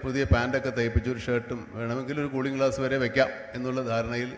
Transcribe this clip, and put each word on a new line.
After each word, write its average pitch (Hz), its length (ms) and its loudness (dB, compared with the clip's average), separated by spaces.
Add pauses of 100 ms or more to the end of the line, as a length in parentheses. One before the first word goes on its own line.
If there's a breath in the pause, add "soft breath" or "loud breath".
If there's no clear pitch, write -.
പുതിയ 135 200 0
പാൻറ്റൊക്കെ 127 460 4
തയ്പ്പിച്ച് 117 400 2
ഒരു 123 100 -2
ഷർട്ടും 120 540 -2
വേണമെങ്കിൽ 123 460 -4
ഒരു 143 80 0
കൂളിംഗ് 135 300 -2
ഗ്ലാസ് 135 220 2
വരെ 135 180 2
വെക്കാം 131 320 4 (240)
എന്നുള്ള 127 280 -2
ധാരണയിൽ 120 560 -2